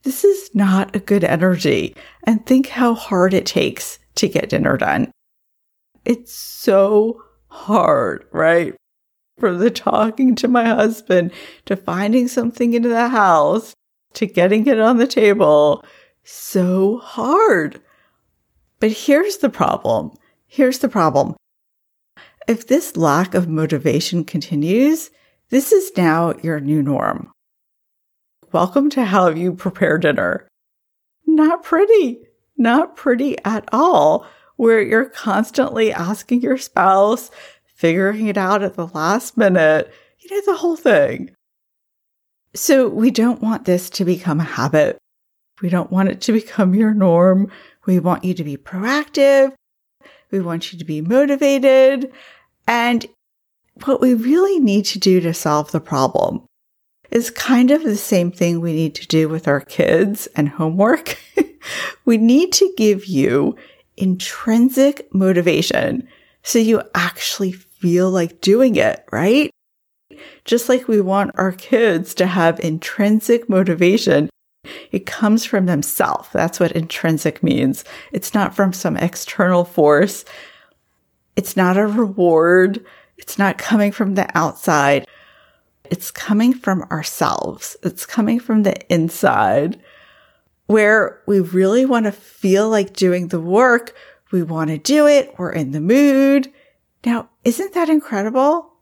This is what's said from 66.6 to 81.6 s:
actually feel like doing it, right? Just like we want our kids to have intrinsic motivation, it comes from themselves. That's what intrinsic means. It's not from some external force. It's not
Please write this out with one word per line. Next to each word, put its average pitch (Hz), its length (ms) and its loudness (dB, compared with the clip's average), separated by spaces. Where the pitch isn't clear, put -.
actually 180 580 -6
feel 180 580 -2
like 175 300 -4
doing 226 360 4
it, - 360 0
right? 214 380 0
Just 240 240 -2
like 254 180 0
we 214 140 2
want 190 320 -2
our 185 180 -2
kids 185 600 -2
to 180 120 0
have 170 340 0
intrinsic 214 880 0
motivation, 180 800 2
it - 160 -6
comes 220 380 0
from 196 220 0
themselves. - 640 -4
That's - 280 -2
what 170 120 0
intrinsic 160 720 -4
means. 131 420 -2
It's - 220 -8
not 208 200 -2
from 190 180 0
some 180 240 -4
external 180 680 -2
force. 156 600 2
It's 190 200 -6
not 185 200 0